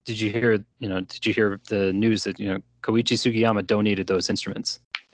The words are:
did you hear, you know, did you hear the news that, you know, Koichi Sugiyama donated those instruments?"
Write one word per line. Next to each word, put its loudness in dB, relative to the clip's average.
did -6
you 0
hear, 2
you -6
know, -2
did -8
you 2
hear 0
the 0
news 2
that, -6
you -4
know, -2
Koichi 2
Sugiyama 2
donated 2
those 0
instruments?" -6